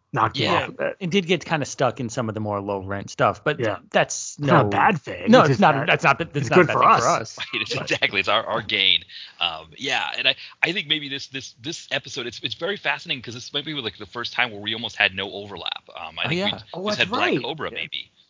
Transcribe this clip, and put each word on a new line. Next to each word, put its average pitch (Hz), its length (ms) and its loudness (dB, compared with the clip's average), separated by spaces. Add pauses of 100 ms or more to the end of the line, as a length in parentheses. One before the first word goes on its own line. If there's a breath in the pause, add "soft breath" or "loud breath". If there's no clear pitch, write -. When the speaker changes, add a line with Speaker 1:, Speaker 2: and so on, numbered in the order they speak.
(140)
Speaker 1:
knocked 110 240 2
him 143 140 0
Speaker 2:
Yeah. - 120 2
Speaker 1:
off - 60 -8
a - 40 -12
bit. - 260 -4
Speaker 3:
And 175 120 -4
did 185 160 2
get 175 180 0
kinda 147 200 0
stuck 127 360 0
in 117 80 -4
some 117 180 -4
of 107 80 -4
the 107 60 -4
more 104 180 -2
low 101 220 -2
rent 98 280 -6
stuff, 107 360 2
but 151 160 0
Speaker 1:
Yeah. 104 160 0 (140)
Speaker 3:
that's - 460 0
Speaker 1:
It's - 20 -12
not 131 220 6
a - 40 4
Speaker 3:
no 101 60 0
Speaker 1:
bad 143 300 4
thing. - 300 -2
Speaker 3:
No, 254 100 10
Speaker 1:
It's 156 80 4
Speaker 3:
it's 135 40 4
Speaker 1:
just 156 80 2
Speaker 3:
not, 156 140 8
Speaker 1:
that 117 120 -2
Speaker 3:
that's 156 160 2
not, 139 160 4
that's 165 160 -6
Speaker 1:
it's 131 140 0
Speaker 3:
not 143 80 2
Speaker 1:
good 151 80 10
Speaker 3:
a - 20 2
bad 117 60 0
Speaker 1:
for 123 80 2
Speaker 3:
thing 139 80 8
Speaker 1:
us. 175 120 8
Speaker 3:
for 117 80 4
us. 131 280 0
Speaker 2:
<laughs> - 160 -8
Right, - 80 -4
it's - 140 -4
exactly. 104 440 0
It's 95 100 0
our, 107 160 4
our 113 160 -2
gain. 95 420 2 (360 loud breath)
Um, 82 280 -4 (100)
yeah, 123 280 -2 (120)
and 123 100 -2
I, 135 80 2 (280 loud breath)
I 160 100 2
think 185 140 -4
maybe 147 200 -2
this, 135 200 -8
this, 131 340 -12
this 147 300 -10
episode, 131 360 -4
it's, 120 140 -10
it's 131 140 -6
very 190 220 -4
fascinating 147 440 -4
'cause 117 140 -12
this - 180 -12
might 143 120 -4
be, 160 80 -8
like, 117 240 -6
the 107 80 -14
first 117 280 -8
time 120 180 0
where 101 100 -10
we 107 120 -4
almost 113 240 -6
had 101 180 2
no 98 160 -6
overlap. 98 520 -10 (120)
Um, 80 240 -12
I 87 60 -2
Speaker 3:
Oh, - 40 0
Speaker 2:
think 165 100 0
Speaker 3:
yeah. 196 60 0 (100)
Speaker 2:
we - 40 -10 (140)
Speaker 1:
Oh, - 60 -10
Speaker 2:
just 185 60 -6
Speaker 1:
that's 208 140 -2
Speaker 2:
had 185 100 0
Black 247 120 -2
Speaker 1:
right. 190 200 2
Speaker 2:
Cobra, 123 280 -6
Speaker 1:
Yeah. - 60 -10
Speaker 2:
maybe. - 360 -12 (180)